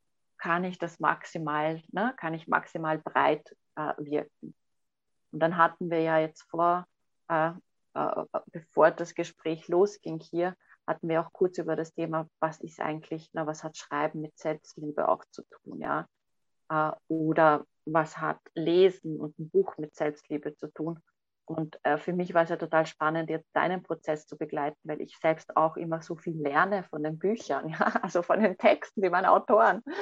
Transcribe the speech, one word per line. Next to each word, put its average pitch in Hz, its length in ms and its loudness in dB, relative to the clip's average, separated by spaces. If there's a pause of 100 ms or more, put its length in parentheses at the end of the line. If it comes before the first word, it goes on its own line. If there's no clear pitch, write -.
(380)
kann 175 260 -2
ich 180 140 -6
das 170 220 -8
maximal, 156 880 0
ne, 220 280 -2
kann 165 180 -6
ich 160 120 -10
maximal 160 520 0
breit, 147 560 0 (220)
äh, 151 220 -2
wirken. - 560 -6 (800)
Und 151 80 -8
dann 165 160 2
hatten 170 340 2
wir 165 100 2
ja 160 180 4
jetzt 156 240 -2
vor, 175 440 0 (420)
äh, 165 240 2 (420)
äh, - 300 -2 (280)
bevor 160 380 4
das 165 240 -6
Gespräch 160 540 -6
losging 175 520 0
hier, 175 360 -4 (300)
hatten 165 220 -4
wir 165 120 2
auch 165 120 -4
kurz 180 260 0
über 160 180 -2
das 160 160 -4
Thema, 160 360 -4 (120)
was 160 200 -2
ist 165 200 -10
eigentlich, 156 520 -6
na, 160 140 -4
was 156 180 -6
hat 160 120 -12
Schreiben 151 440 -4
mit 151 180 -10
Selbstliebe 156 680 -4
auch - 220 2
zu - 120 -16
tun, - 380 -16
ja? 147 260 -4 (640)
Äh, 156 220 0 (160)
oder 160 580 4 (180)
was 156 340 -2
hat 151 220 -4 (140)
Lesen 170 680 2
und 151 180 -10
ein 160 120 -10
Buch 190 280 0
mit 151 160 -10
Selbstliebe 151 640 -6
zu 156 120 -10
tun? 160 340 -8 (460)
Und, 160 360 -6
äh, 147 120 2
für 175 160 -6
mich 180 220 -2
war 165 80 6
es 165 80 -2
ja 170 60 -2
total 160 300 2
spannend, 160 440 -2
jetzt 160 240 -6
deinen 180 300 0
Prozess 156 420 -6
zu 151 100 -16
begleiten, 151 460 -6
weil 151 180 -8
ich - 180 -14
selbst 160 380 -2
auch 160 200 2
immer 165 260 -4
so 170 140 -10
viel 160 200 -6
lerne 165 480 0
von 151 200 -6
den 160 140 -4
Büchern, 165 500 -2
<laughs> - 0 -
ja? 202 340 0
Also 175 200 0
von 180 180 2
den 185 180 2
Texten, - 420 2
die 185 100 2
meine 180 200 2
Autoren, 214 520 4 (200)